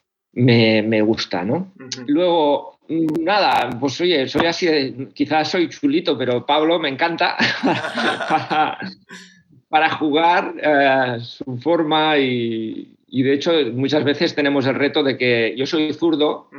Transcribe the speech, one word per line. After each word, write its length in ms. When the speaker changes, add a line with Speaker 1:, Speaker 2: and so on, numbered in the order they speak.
Speaker 1:
me, 500
me 180
gusta, 440
¿no? 340
Speaker 2:
Ujú. 300
Speaker 1:
Luego, 680
nada, 500
pues 200
oye, 280
soy 180
así 200
de, 480
quizás 360
soy 180
chulito, 500
pero 260
Pablo 340
me 100
encanta 480
<laughs> 920
para, 500
para 220
jugar, 720
eh, 580
su 380
forma 600
y, 760
y 140
de 120
hecho 180
muchas 300
veces 300
tenemos 320
el 80
reto 280
de 140
que 400
yo 100
soy 260
zurdo 560